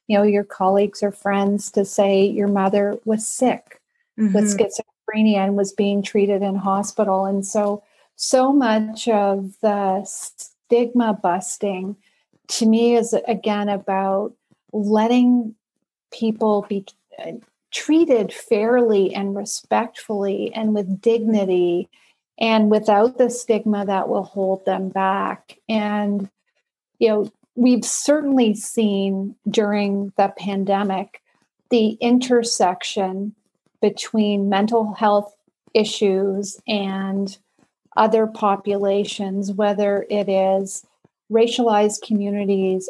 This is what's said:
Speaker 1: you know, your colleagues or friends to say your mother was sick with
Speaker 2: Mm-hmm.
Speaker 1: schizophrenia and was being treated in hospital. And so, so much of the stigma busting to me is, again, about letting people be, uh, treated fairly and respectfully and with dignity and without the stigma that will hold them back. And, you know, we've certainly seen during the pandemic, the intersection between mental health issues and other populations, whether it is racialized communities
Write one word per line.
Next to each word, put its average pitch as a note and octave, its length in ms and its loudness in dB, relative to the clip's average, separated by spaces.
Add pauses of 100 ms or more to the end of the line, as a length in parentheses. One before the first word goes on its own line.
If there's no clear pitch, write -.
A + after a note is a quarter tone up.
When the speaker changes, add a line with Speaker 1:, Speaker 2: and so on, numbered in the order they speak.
Speaker 1:
you G#3+ 100 2
know, G3+ 60 4
your G3+ 200 2
colleagues G3+ 600 0
or G3+ 80 0
friends G3+ 600 -2
to G3+ 140 0
say G3 400 2
your G3+ 220 0
mother G3+ 580 0
was A3 220 -2
sick - 520 -2 (380)
with G#3+ 160 2
Speaker 2:
Mm-hmm. G#3 240 2
Speaker 1:
schizophrenia G#3+ 800 0
and G3 180 0
was G3 160 0
being G3+ 300 0
treated G3+ 400 0
in G3 140 -2
hospital. G3 680 0
And G3 200 -2
so, G#3 380 -2 (320)
so C4 360 0
much A3 560 0
of G3+ 540 0
the G3+ 420 0
stigma A#3 1080 -2
busting F#3+ 840 -4 (540)
to - 160 -2
me A3+ 300 4
is, A#3 180 0 (140)
again, G#3 420 -2
about G3 640 -2 (400)
letting A3+ 800 2 (560)
people A3 560 0
be, G3 160 -6 (340)
uh, E3 160 -12 (380)
treated D4 640 2
fairly A3 800 2
and G3 220 -4
respectfully G#3 1200 -4
and A3 200 -2
with G3 260 -2
dignity G3 880 0 (520)
and A3 320 2
without G#3+ 460 4
the B3 120 4
stigma G#3+ 560 -2
that F#3+ 240 -2
will G3+ 140 -2
hold F#3+ 420 -4
them F#3+ 240 -2
back. F#3+ 800 -2
And, G#3 640 -2 (680)
you A3+ 120 2
know, G#3+ 220 -2 (240)
we've B3 300 2
certainly C#4 720 0
seen G3 800 -2 (140)
during G3+ 680 -2
the G3 200 2
pandemic, G3 840 -4 (480)
the A3 220 4 (100)
intersection G#3+ 1300 0 (460)
between G#3 680 0
mental G#3+ 440 0
health G#3 420 0 (380)
issues G3 920 0
and G3 720 -4 (580)
other A3 300 2
populations, G3+ 1300 -2
whether G3+ 580 0
it G3+ 180 -2
is F#3+ 580 0 (460)
racialized A3 720 2
communities G3 880 -2